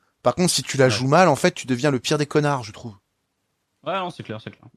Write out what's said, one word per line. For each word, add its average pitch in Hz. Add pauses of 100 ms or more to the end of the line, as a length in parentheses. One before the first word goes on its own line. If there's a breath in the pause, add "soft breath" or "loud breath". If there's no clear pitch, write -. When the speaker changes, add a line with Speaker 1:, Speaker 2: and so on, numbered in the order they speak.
(220)
Speaker 1:
Par 123
contre, 175
si -
tu -
la 131
Speaker 2:
Ouais. 127
Speaker 1:
joues 117
mal, 165
en 139
fait, 180
tu -
deviens 127
le 127
pire 151
des 147
connards, 143
je 104
trouve. 110 (960)
Speaker 2:
Ouais, 165
non, 180
c'est -
clair, 107
c'est -
clair. - (120)